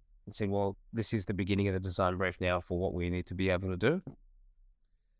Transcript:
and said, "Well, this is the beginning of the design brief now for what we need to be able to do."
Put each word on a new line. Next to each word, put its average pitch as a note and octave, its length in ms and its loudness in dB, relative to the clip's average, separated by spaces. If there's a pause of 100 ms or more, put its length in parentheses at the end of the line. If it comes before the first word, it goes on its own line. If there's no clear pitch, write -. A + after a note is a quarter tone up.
(240)
and - 100 -14
said, G2+ 160 -2
"Well, G2 260 0 (160)
this A2+ 200 -4
is G#2+ 140 0
the G#2+ 80 -2
beginning G2 320 2
of F#2+ 80 0
the F#2 60 0
design F#2 360 0
brief F#2 240 0
now F2+ 200 2
for F2+ 180 -4
what F#2 160 0
we F2 160 0
need F2 160 -2
to F#2+ 80 -8
be F#2+ 160 2
able F#2 200 2
to F#2 60 -2
do." C3+ 240 2 (1200)